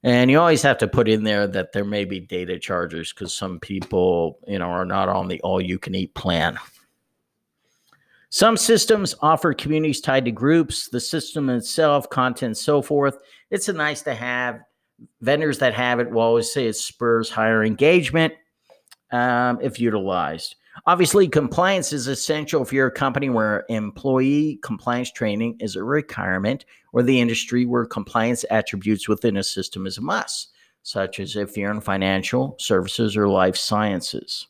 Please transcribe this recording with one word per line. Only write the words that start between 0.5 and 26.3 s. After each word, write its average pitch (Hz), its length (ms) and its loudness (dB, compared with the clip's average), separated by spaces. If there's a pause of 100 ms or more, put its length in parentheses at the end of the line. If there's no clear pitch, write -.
have 139 180 4
to 107 80 2
put 117 200 4
in 110 160 2
there 104 240 2
that 95 240 -4
there 101 140 -2
may 101 200 -2
be 95 140 -8
data 90 400 -6
charges 82 540 -6
'cause 90 200 -10
some 90 260 -8
people, 90 880 0
you 101 120 -4
know, 87 60 -4
are 87 200 -4
not 95 240 0
on 95 180 -2
the 90 140 -6
all-you-can-eat 92 720 -4
plan. 85 440 -2 (1700)
Some 220 280 4
systems - 640 2
offer 156 320 4
communities 156 480 -2
tied 135 240 0
to 120 60 -2
groups, 147 580 2
the 123 100 -4
system 143 500 -4
itself, 143 600 2
content, 127 480 -2
so 147 240 2
forth. 139 360 0 (320)
It's 196 200 -2
a 196 40 -2
nice 151 280 -2
to 139 120 -6
have. 123 460 -4 (600)
Vendors 143 380 0
that 127 140 2
have 123 260 0
it 120 100 -2
will 113 120 2
always 117 300 2
say 131 160 -2
it 107 80 -2
spurs 117 540 0
higher 110 340 2
engagement, 156 680 2 (760)
um, 123 500 0
if 131 180 -4
utilized. 95 760 -2 (320)
Obviously, 180 400 4
compliance 165 680 0
is 131 140 -4
essential 147 560 -2
if 123 100 -6
you're 135 140 4
a 123 40 0
company 139 380 -2
where 107 400 0
employee 131 960 0
compliance 120 480 -4
training 113 480 -2
is 101 160 -6
a 92 80 -6
requirement 107 840 -2 (280)